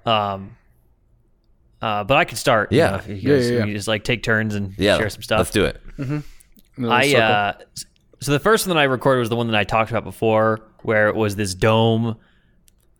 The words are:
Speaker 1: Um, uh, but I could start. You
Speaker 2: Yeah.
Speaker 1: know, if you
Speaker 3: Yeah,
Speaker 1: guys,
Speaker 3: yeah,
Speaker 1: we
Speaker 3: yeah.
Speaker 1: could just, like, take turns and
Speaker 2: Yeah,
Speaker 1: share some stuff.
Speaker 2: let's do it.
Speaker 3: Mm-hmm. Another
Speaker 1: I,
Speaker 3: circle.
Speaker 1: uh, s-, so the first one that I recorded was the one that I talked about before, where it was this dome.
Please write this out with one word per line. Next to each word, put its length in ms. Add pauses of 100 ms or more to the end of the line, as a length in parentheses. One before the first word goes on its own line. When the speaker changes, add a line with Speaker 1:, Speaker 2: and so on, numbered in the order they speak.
Speaker 1:
Um, 520 (1200)
uh, 220
but 140
I 80
could 140
start. 340
You 60
Speaker 2:
Yeah. 120
Speaker 1:
know, 60
if 120
you 60
Speaker 3:
Yeah, 220
Speaker 1:
guys, 100
Speaker 3:
yeah, 60
Speaker 1:
we 60
Speaker 3:
yeah. 80
Speaker 1:
could 100
just, 120
like, 140
take 220
turns 320
and 200
Speaker 2:
Yeah, 220
Speaker 1:
share 120
some 120
stuff. 160
Speaker 2:
let's 120
do 140
it. 160 (160)
Speaker 3:
Mm-hmm. 220 (580)
Another 180
Speaker 1:
I, 140
Speaker 3:
circle. 140
Speaker 1:
uh, 300 (240)
s-, 80 (360)
so 120
the 80
first 260
one 100
that 40
I 40
recorded 360
was 80
the 80
one 100
that 100
I 60
talked 300
about 100
before, 560 (240)
where 260
it 60
was 220
this 180
dome. 600 (840)